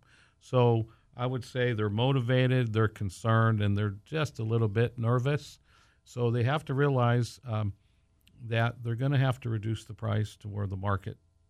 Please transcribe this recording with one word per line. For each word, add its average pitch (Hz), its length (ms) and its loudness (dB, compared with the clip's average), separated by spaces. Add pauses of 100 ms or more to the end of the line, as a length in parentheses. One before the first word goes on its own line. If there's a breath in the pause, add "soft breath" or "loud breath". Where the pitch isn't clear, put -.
(400 soft breath)
So 117 480 2 (280 loud breath)
I 123 100 -6
would 127 180 -4
say 123 300 -2
they're 107 160 -2
motivated, 127 840 2
they're 110 140 4
concerned, 113 760 2
and 101 160 2
they're 104 180 -2 (100)
just 156 340 -4
a 110 40 -4
little 113 260 0
bit 117 280 0
nervous. 123 640 -2 (440 soft breath)
So 120 280 -2
they 120 120 0
have 139 220 0
to 139 80 -4
realize, 123 720 2
um, 107 260 -4 (720)
that 117 360 0
they're 117 120 -4
gonna 135 220 0
have 131 240 2
to 120 80 -6
reduce 110 360 -4
the 110 80 -16
price 107 440 -4
to - 100 -14
where 101 200 -6
the 95 100 -6
market 98 400 -4 (320)